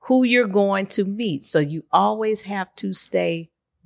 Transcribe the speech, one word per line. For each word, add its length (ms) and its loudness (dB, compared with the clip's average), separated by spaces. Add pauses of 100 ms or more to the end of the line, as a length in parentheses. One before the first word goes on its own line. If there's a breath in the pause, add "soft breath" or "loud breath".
who 240 2
you're 240 2
going 380 2
to 180 0
meet. 400 -4
So 160 2
you 320 -4
always 500 0
have 340 -8
to 160 -6
stay 580 0 (360)